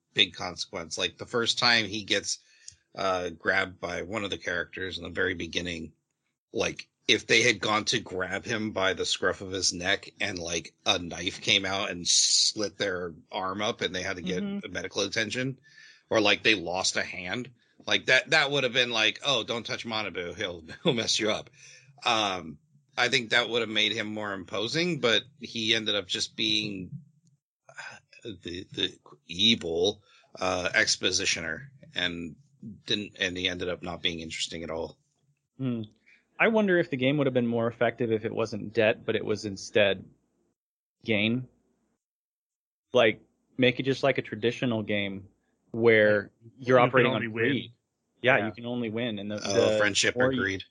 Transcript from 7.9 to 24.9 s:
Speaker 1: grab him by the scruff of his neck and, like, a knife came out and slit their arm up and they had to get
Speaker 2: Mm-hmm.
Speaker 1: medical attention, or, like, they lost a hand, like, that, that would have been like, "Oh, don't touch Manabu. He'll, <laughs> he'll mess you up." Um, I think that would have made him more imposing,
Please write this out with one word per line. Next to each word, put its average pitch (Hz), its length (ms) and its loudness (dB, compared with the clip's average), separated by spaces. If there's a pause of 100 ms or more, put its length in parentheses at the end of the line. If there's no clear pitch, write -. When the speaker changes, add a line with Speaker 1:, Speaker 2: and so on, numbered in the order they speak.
Speaker 1:
grab 92 460 -6
him 110 260 -4
by 95 220 2
the 87 120 -4
scruff - 360 -2
of 95 100 -10
his 92 220 0
neck 92 460 -2
and, 101 180 -4
like, 82 360 -6 (120)
a 101 140 2
knife 87 420 -6
came 98 240 2
out 98 260 -2
and 87 160 -8
slit - 680 2
their 90 360 -2 (180)
arm 98 300 -4
up 110 200 -2
and 92 140 -2
they 90 80 -4
had 95 140 -4
to 87 40 -10
get 92 220 -2
Speaker 2:
Mm-hmm. 101 300 -6
Speaker 1:
medical 92 300 -4
attention, 113 540 -4 (520)
or, 110 100 2
like, 104 240 4
they 110 120 6
lost 90 420 -2
a 95 60 0
hand, 92 460 -8 (380)
like, 104 200 0
that, 131 240 4
that 147 200 4
would 143 120 2
have 120 100 0
been 123 180 2
like, 110 340 2
"Oh, 123 180 2
don't 117 220 -4
touch 120 200 -6
Manabu. 92 500 -6
He'll, 87 280 -8 (100)
<laughs> - 100 -16
he'll 156 100 2
mess 110 260 0
you 107 120 2
up." - 180 -4 (560)
Um, 95 520 0 (400)
I 123 100 2
think 120 220 0
that 120 200 2
would 117 120 0
have 107 80 -4
made 107 240 2
him 107 200 -4
more 104 200 -4
imposing, 117 640 -4